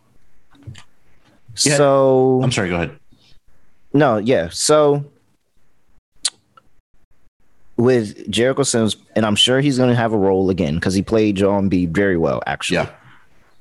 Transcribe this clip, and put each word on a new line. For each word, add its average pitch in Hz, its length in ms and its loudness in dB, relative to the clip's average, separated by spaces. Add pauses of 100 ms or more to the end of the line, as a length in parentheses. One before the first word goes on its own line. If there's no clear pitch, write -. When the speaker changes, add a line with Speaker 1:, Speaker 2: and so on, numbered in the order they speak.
(1600)
Speaker 1:
Yeah. 147 180 0
Speaker 2:
So 135 680 4
Speaker 1:
I'm 131 120 -2
sorry, 95 160 -2
go 87 60 -2
ahead. 82 220 -6 (960)
Speaker 2:
No, 139 240 2
yeah. 101 340 -2
So 147 540 0 (2750)
with 117 520 -2
Jericho 113 340 0
Sims, 110 320 -2 (200)
and 110 100 0
I'm 104 100 0
sure 127 240 2
he's 139 180 0
gonna 123 180 2
have 113 180 0
a 110 40 2
role 95 320 2
again 82 300 -2
'cause 92 140 -2
he 95 80 0
played 107 340 0
Joel 98 260 0
Embiid 90 280 0
very 95 280 0
well, 69 300 -2
actually. 80 300 -4
Speaker 1:
Yeah. - 120 -4 (720)